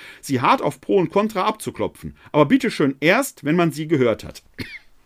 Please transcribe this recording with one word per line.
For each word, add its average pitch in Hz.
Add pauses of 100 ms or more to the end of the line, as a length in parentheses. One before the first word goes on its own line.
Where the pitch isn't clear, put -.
(200)
sie 127
hart 220
auf -
Pro -
und 175
Contra 202
abzuklopfen. 107 (160)
Aber 147
bitteschön 139
erst, 208
wenn 151
man 170
sie 151
gehört 127
hat. - (640)